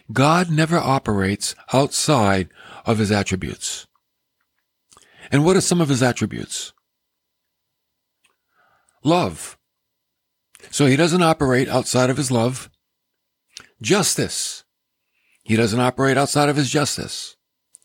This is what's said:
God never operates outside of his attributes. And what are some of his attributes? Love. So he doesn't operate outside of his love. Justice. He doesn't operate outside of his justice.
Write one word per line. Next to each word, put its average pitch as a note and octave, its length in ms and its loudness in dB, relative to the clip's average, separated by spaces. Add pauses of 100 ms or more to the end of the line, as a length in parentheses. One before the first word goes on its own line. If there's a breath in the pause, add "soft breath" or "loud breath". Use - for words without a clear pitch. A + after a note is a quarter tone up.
(120)
God D#3 380 2
never D#3+ 280 2
operates G#2+ 760 -2 (180)
outside A2+ 760 2 (360 loud breath)
of A2+ 120 2
his G#2 140 0
attributes. F#2+ 760 -4 (1500 loud breath)
And C#3+ 140 4
what F#3 100 4
are F#3 60 4
some F3 200 0
of C#3+ 80 0
his B2+ 120 0
attributes? - 720 -4 (2250)
Love. C#3 540 -2 (1120 loud breath)
So D3 160 2
he C3 80 4
doesn't E3+ 260 2
operate C3+ 480 2
outside B2+ 400 0
of C3 80 -2
his C3+ 140 -4
love. B2 400 -2 (1080 loud breath)
Justice. - 840 -2 (800)
He A2 120 -2
doesn't A2+ 240 0
operate C3 380 0
outside C#3+ 320 2
of C#3 60 0
his C3+ 160 0
justice. - 640 -4 (500)